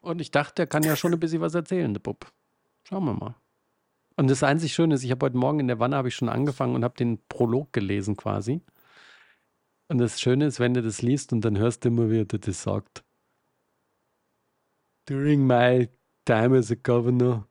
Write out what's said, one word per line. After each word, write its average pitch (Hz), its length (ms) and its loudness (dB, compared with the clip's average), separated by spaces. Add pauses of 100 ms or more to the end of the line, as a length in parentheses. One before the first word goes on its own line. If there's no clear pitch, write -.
Und 170 200 -8
ich - 80 -10
dachte, - 240 -2
der 170 120 0
kann 156 160 0
ja 156 140 2
schon 175 160 0
ein 165 80 0
bisschen 165 220 -2
was 165 120 -4
erzählen, 170 380 -2
der 101 80 -4
Bub. - 320 -12 (520)
Schauen 190 200 -6
wir 123 80 -2
mal. 101 220 -8 (800)
Und 135 120 2
das 135 140 2
einzig 147 300 0
Schöne 165 220 2
ist, 131 100 -2
ich 123 60 -4
hab 127 120 -2
heute 131 140 -2
Morgen 143 240 0
in 127 80 0
der 120 100 -2
Wanne, 127 180 0
hab 131 100 -2
ich 117 80 -4
schon 117 160 -4
angefangen 127 440 -2
und 123 100 -2
hab 123 120 -4
den 120 320 -2
Prolog 123 460 -2
gelesen 101 420 -2
quasi. 107 460 -4 (1300)
Und 139 100 0
das 120 200 0
Schöne 131 280 2
ist, 139 120 -4
wenn 123 140 2
du 120 80 0
das 110 220 -6
liest 127 320 -2
und 110 80 0
dann 107 160 0
hörst 117 260 -2
du 123 40 4
immer, 117 220 2
wie 113 100 2
er 107 40 0
das 98 380 -6
sagt. - 420 -8 (2000)
„During 139 420 2
my 123 440 4 (340)
time 120 320 4
as 120 140 2
a 117 120 -2
governor 123 680 2